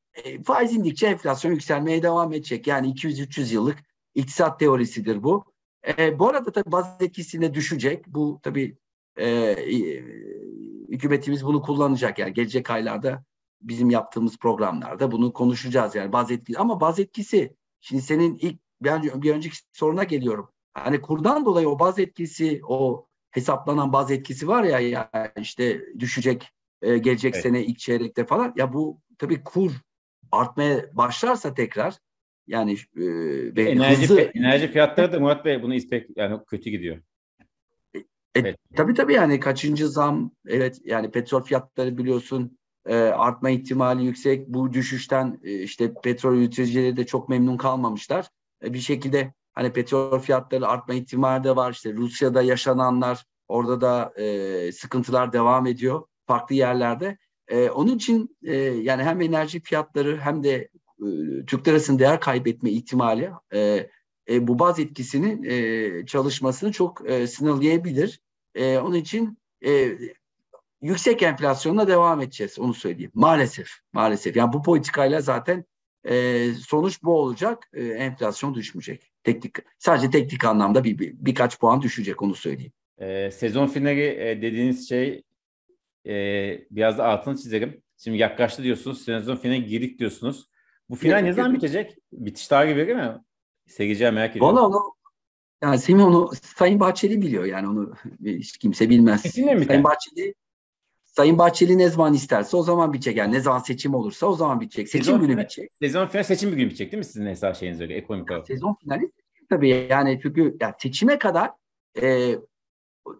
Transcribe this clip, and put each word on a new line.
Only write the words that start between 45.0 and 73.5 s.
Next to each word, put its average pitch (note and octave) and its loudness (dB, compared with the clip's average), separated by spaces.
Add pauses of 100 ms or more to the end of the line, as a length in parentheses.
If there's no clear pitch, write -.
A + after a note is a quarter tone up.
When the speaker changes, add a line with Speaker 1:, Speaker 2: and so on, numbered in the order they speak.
Speaker 1:
e, G2 -8
işte G#2 -4 (100)
petrol B2 0
üreticileri B2 0
de B2 -2
çok - -6
memnun B2+ 2
kalmamışlar. C3 -4 (340)
E, A#2+ -8
bir B2+ -6
şekilde C#3 -2 (200)
hani B2 -4
petrol C3+ 0
fiyatları C3 -2
artma B2 -4
ihtimali C3 -2
de C3 2
var. B2+ 0
İşte A2+ -8
Rusya'da A#2+ 0
yaşananlar, B2 0 (220)
orada A#2+ -2
da, B2 0
e, G2 -4
sıkıntılar B2+ -2
devam B2 4
ediyor B2+ -2 (240)
farklı B2 0
yerlerde. B2 0 (300)
E, A#3+ 2
onun A3+ 2
için, A3+ 0
e, D#3+ -4
yani C3 0
hem E3 0
enerji D#3+ -2
fiyatları D3+ -2
hem D3+ -4
de, C3+ -2 (300)
e, G#2 -6 (400)
Türk C3 -2
lirasının D3+ 4
değer C#3+ 6
kaybetme B2 -2
ihtimali, A#2+ 0 (220)
e, G#2 0 (400)
e, A#2+ 2
bu B2 2
baz E3+ 4
etkisinin, D3+ -2
e, A2 -2
çalışmasını C3+ -2
çok, F3+ -4
e, B2 0
sınırlayabilir. D3+ 0 (360)
E, C3 0
onun F3 -2
için, G#3+ -4 (280)
e, C3 2 (840)
yüksek F#3+ 2
enflasyonla D#3 0
devam E3+ 4
edeceğiz, B2+ -8
onu A#2+ -2
söyleyeyim. - -8
Maalesef, C#3+ 2 (240)